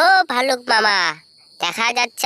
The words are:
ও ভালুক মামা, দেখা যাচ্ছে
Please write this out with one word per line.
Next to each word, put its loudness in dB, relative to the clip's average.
ও 4
ভালুক -2
মামা, 2
দেখা -4
যাচ্ছে -4